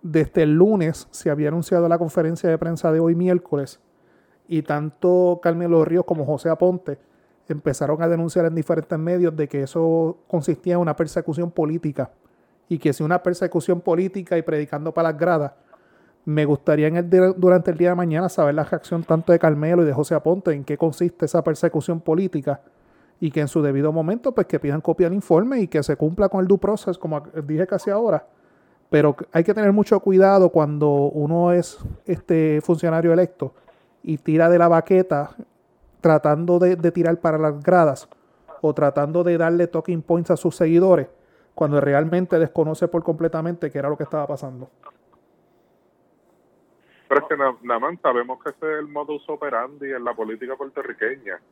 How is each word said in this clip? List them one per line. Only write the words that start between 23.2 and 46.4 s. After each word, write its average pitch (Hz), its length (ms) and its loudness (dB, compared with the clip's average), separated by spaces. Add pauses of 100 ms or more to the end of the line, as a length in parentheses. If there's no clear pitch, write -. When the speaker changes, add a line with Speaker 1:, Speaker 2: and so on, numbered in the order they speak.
Speaker 1:
que 156 100 -4
en 147 80 -2
su 160 140 0
debido 143 300 0
momento, 185 420 -2
pues, - 120 0
que 151 140 -2
pidan 147 220 -4
copia 170 240 0
del 170 80 -2
informe 208 460 2
y 185 80 -2
que 151 140 -2
se 139 140 -2
cumpla 180 320 0
con 190 120 -2
el 185 80 0
due 190 100 4
process, 196 400 -4
como 156 220 -6 (240)
dije 156 220 -2
casi 202 240 -4
ahora. 202 360 -2 (640)
Pero 147 260 2 (160)
hay 165 100 2
que 196 120 0
tener 208 180 2
mucho 208 280 2
cuidado 190 500 6
cuando 151 400 0
uno 151 600 0
es, 175 260 -2 (260)
este, 160 560 0
funcionario 165 520 0
electo 160 420 0 (480)
y 156 160 -6
tira 160 300 2
de 175 100 6
la 170 100 4
baqueta 170 600 2 (720)
tratando 160 600 2
de, 180 160 4
de 170 160 0
tirar 170 280 0
para 156 180 -2
las 151 260 -2
gradas 165 440 2 (520)
o 151 140 0
tratando 147 500 0
de 170 140 2
darle 170 280 2
talking 165 360 -4
points 170 280 -2
a 165 60 2
sus 160 180 -4
seguidores 170 540 4 (460)
cuando 147 260 0
realmente 160 580 0
desconoce 156 480 -2
por 170 160 -2
completamente 165 720 -4
qué 147 60 -8
era 139 100 -4
lo 147 80 -4
que 151 80 -8
estaba 147 220 -6
pasando. 131 440 -12 (2500)